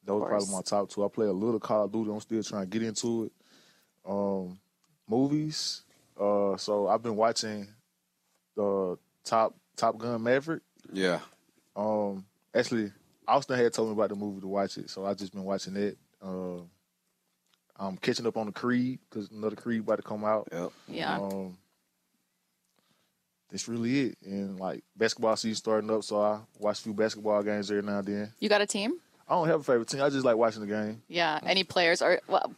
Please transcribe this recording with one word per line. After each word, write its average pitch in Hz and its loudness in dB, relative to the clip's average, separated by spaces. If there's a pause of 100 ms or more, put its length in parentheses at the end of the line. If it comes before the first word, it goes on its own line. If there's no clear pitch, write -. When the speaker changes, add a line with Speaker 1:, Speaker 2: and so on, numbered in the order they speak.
Speaker 1:
Those 101 0
Speaker 2:
Of 107 2
Speaker 1:
are - -4
probably 104 0
Speaker 2:
course. 95 -4
Speaker 1:
my 104 4
top 98 0
two. 101 -2
I 101 2
play 110 0
a 101 2
little 107 0
Call 107 2
of 98 -4
Duty. 110 -2
I'm 104 -4
still 110 -2
trying 101 -6
to 95 -4
get 107 -2
into 113 -2
it. - -12 (720)
Um, 98 -2 (500)
movies. 143 0 (380)
Uh, 101 2
so 101 0
I've 113 2
been 117 -2
watching 107 0 (880)
the 98 0 (240)
Top, 113 2 (220)
Top 113 2
Gun 117 -4
Maverick. 139 2 (300)
Speaker 3:
Yeah. 92 2 (560)
Speaker 1:
Um, 101 0 (260)
actually, 113 0 (380)
Austin 135 2
had 120 6
told 113 0
me - -4
about 104 2
the 101 -4
movie 101 -6
to 95 -10
watch 98 0
it, 101 -12
so 95 -6
I 98 0
just 95 -8
been 98 -8
watching 98 -4
it. 101 -2 (240)
Uh, 92 -8 (1120)
I'm 95 -6
catching 120 0
up 110 0
on 110 -2
the 104 -8
Creed 123 0 (100)
'cause 104 -8
another 107 -4
Creed 113 -4
about 107 2
to - -6
come 107 -6
out. 110 0
Speaker 3:
Yep. 85 -6 (160)
Speaker 2:
Yeah. 156 -4
Speaker 1:
Um, - -6 (2000)
that's - -8
really 117 0
it. 120 -2
And, 98 -6
like, 87 -6 (140)
basketball 110 2
season 110 -2
starting 107 0
up, 110 2
so 104 0
I 107 2 (180)
watch 104 -2
a - -16
few 110 -6
basketball 107 0
games 104 -2
every 104 2
now 101 -2
and 98 -6
then. 104 -4
Speaker 2:
You 214 0
got 208 6
a 208 0
team? 220 -2 (340)
Speaker 1:
I 143 2
don't 170 2
have 160 4
a - -12
favorite 117 2
team. 139 -2
I 143 4
just 135 0
like 120 6
watching 110 4
the 104 -6
game. 107 -4
Speaker 2:
Yeah. 160 0
Any 185 2
players? 175 4
Or, 170 4
well, - 0